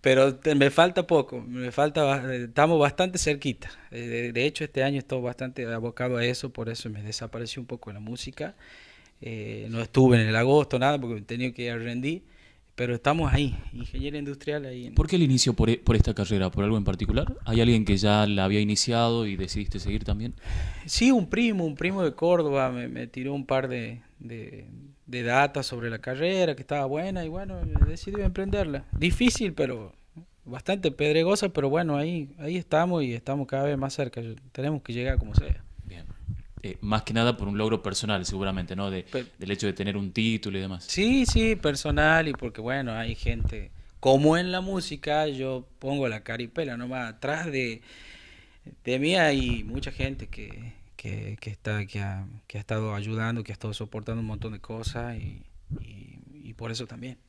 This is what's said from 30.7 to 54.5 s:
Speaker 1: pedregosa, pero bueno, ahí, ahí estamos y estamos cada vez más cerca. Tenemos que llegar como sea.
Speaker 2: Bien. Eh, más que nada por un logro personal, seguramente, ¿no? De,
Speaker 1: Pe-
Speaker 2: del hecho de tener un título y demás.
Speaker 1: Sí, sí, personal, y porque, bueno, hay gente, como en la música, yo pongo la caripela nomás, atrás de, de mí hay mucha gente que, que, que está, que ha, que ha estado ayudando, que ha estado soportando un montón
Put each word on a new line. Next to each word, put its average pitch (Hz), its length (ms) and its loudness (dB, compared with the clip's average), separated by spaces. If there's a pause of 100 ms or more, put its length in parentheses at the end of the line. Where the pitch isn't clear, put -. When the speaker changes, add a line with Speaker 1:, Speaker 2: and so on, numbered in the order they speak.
Speaker 1:
pedregosa, 165 580 2
pero 139 200 0
bueno, 156 280 2
ahí, 151 320 -2 (100)
ahí 160 180 -4
estamos 170 460 2
y 123 100 -2
estamos 135 340 -4
cada 135 180 -2
vez 143 120 0
más 135 160 -4
cerca. 123 280 -4 (300)
Tenemos 143 300 -4
que - 120 -10
llegar 127 240 0
como - 180 -2
sea. - 280 2 (200)
Speaker 2:
Bien. 87 220 -14 (580)
Eh, 98 180 -8
más 110 220 0
que - 100 -6
nada 117 240 4
por 104 100 -4
un 101 100 -2
logro 107 260 0
personal, 98 420 -2
seguramente, 95 500 -4
¿no? 98 140 -2
De, 92 140 -4
Speaker 1:
Pe- 127 220 -6 (120)
Speaker 2:
del 95 140 -6
hecho 101 160 -2
de 95 60 0
tener 101 220 -4
un 101 160 -4
título 110 460 0
y 95 40 -4
demás. 95 240 -8
Speaker 1:
Sí, 247 400 2
sí, 220 300 2
personal, 156 720 2
y 143 60 -2
porque, 113 280 -8
bueno, 123 320 -4
hay 113 200 -4
gente, 113 580 -2 (280)
como 143 380 6
en 180 140 0
la 185 100 -2
música, 156 680 -2
yo 131 400 -4 (120)
pongo 135 280 -2
la 107 160 -6
caripela 120 520 -6
nomás, 123 380 -8
atrás 151 380 -4
de, 123 300 -4 (1000)
de 127 160 0
mí 160 160 2
hay 131 480 2
mucha 131 280 -6
gente 131 360 -6
que, 107 460 -14 (220)
que, 104 440 -10
que - 120 -10
está, 104 340 -4
que 101 140 -8
ha, 98 260 -6 (220)
que - 100 -12
ha 104 40 -8
estado 110 340 -4
ayudando, 110 480 -4
que 107 80 -12
ha - 20 -8
estado 107 200 -8
soportando 110 480 -8
un 110 60 -4
montón 107 260 -8